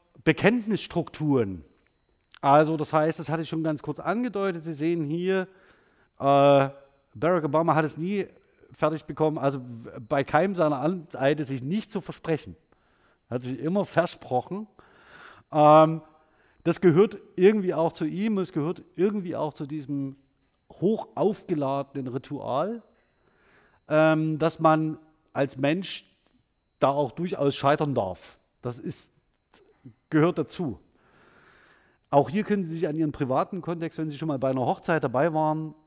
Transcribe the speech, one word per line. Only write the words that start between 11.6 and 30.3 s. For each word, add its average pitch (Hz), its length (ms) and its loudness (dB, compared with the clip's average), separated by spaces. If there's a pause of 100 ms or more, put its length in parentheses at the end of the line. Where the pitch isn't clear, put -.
nicht 185 280 -4
zu 185 100 -6
versprechen. - 560 -6 (720)
Er 113 60 -6
hat 123 80 -4
sich 127 160 -8
immer 175 240 -2
versprochen. 175 840 -4 (840)
Ähm, 156 500 8 (640)
das 170 180 0
gehört 190 360 6 (180)
irgendwie 185 380 4
auch 160 180 0
zu - 140 -6
ihm, 196 320 -2
es 185 160 -4
gehört 156 300 -4 (120)
irgendwie 185 400 -2
auch 143 180 -4
zu 156 120 -10
diesem 139 520 -8 (520)
hoch 214 460 -2
aufgeladenen 139 1000 -2
Ritual, 135 680 -4 (1040)
ähm, 156 500 2
dass 160 220 -2
man 156 400 2 (340)
als 131 240 -2
Mensch 156 480 -2 (760)
da 135 100 4
auch 139 220 0
durchaus 143 440 -2
scheitern 143 400 0
darf. 95 420 -6 (240)
Das 123 180 -10
ist, - 320 -12 (1000)
gehört 160 260 4